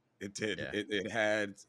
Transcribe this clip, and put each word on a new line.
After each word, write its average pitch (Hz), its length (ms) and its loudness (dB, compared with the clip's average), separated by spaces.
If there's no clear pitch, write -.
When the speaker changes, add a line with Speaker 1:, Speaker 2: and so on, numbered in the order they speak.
Speaker 1:
It 202 140 -8
did. 208 240 -2
Speaker 2:
Yeah. 67 140 -4
Speaker 1:
It, 208 180 0
it 196 200 2
had 107 440 2